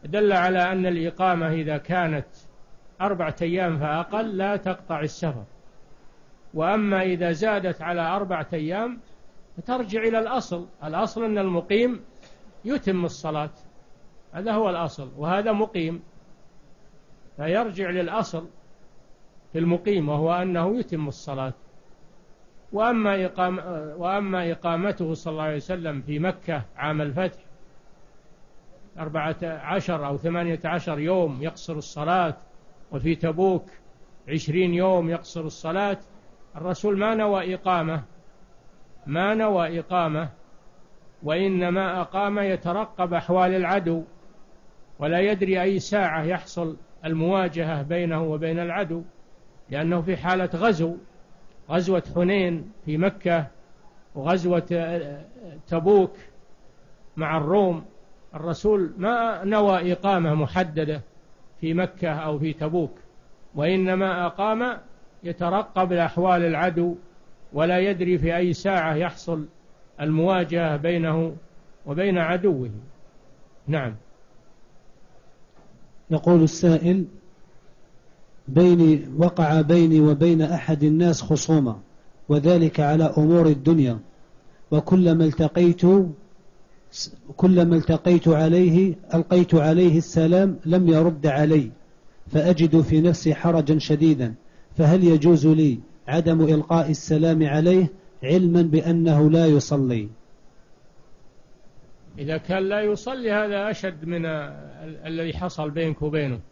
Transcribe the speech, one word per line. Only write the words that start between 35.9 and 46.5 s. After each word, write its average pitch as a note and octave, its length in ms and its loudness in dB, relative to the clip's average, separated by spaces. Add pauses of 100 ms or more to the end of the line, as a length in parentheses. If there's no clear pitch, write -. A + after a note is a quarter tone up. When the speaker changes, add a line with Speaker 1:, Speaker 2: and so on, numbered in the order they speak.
Speaker 1:
الرسول F#3 420 -4
ما G#3+ 180 0
نوى G3 400 -2
إقامة، D#3+ 480 -2 (1040)
ما F3+ 260 -2
نوى F#3 460 -2
إقامة، D#3+ 500 -4 (960)
وإنما F3+ 800 -2
أقام G3+ 380 -4
يترقب F#3+ 760 -4
أحوال F3+ 380 2
العدو، F3 520 -2 (960)
ولا D#3+ 200 -2
يدري F#3+ 420 0
أي F#3+ 180 0
ساعة E3 440 -2
يحصل E3+ 520 -6 (300)